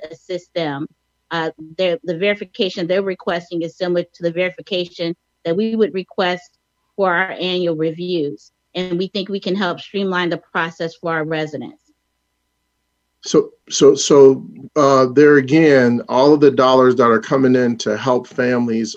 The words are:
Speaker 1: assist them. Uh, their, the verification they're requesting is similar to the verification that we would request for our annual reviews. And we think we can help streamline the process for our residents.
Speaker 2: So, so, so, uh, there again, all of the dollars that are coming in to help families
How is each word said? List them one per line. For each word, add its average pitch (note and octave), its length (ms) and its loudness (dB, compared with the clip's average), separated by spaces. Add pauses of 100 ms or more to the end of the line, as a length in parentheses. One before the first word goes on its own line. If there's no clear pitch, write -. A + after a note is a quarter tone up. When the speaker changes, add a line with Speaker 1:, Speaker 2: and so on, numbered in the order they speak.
(120)
Speaker 1:
assist F3 420 -12
them. D3+ 320 -6 (460)
Uh, D#3+ 180 -4 (260)
their, F3 280 -2
the F3 120 -6
verification G3 720 -4
they're F#3 160 -2
requesting F3 600 -6
is E3 140 -10
similar F3 280 -2 (100)
to - 80 -16
the E3+ 80 -2
verification F3 880 -6 (280)
that E3 120 -2
we A3+ 180 -2
would G#3 180 0
request F3+ 680 -6 (360)
for F#3 180 0
our F3+ 200 -2
annual F3+ 420 -4
reviews. D#3+ 800 -6 (240)
And F3+ 200 -4
we F#3 120 -4
think G3 200 -6
we G3 120 -6
can F#3+ 160 -4
help F3+ 240 -4
streamline F3+ 500 -4
the E3+ 80 -4
process E3 560 -8
for E3+ 180 -6
our D#3+ 120 -4
residents. D#3 680 -8 (1300)
Speaker 2:
So, - 280 0 (180)
so, D3 280 4
so, C#3 500 6 (300)
uh, C#3 300 4
there C#3+ 320 6
again, C3 680 4
all C3 240 4
of D3 80 4
the C#3+ 120 6
dollars B2+ 420 4
that A#2+ 160 4
are A2 100 2
coming C3 360 0
in A#2+ 220 0
to G#2+ 180 -4
help B2 320 -2
families A#2+ 680 -2